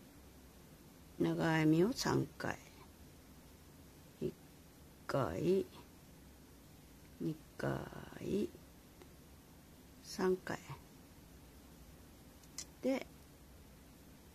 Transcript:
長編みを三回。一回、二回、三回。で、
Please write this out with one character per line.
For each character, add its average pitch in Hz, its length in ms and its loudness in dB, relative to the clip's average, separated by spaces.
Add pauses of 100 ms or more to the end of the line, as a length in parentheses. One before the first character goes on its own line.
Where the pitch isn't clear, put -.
(1200)
長 165 240 4
編 160 260 8
み 160 140 8
を 226 80 6
三 135 340 2 (120)
回。 - 200 -2 (1600)
一 - 120 -2 (720)
回、 139 600 2 (1500)
二 160 160 0 (220)
回、 - 920 -2 (1500)
三 - 360 2
回。 - 200 -6 (2250)
で、 262 240 2 (1300)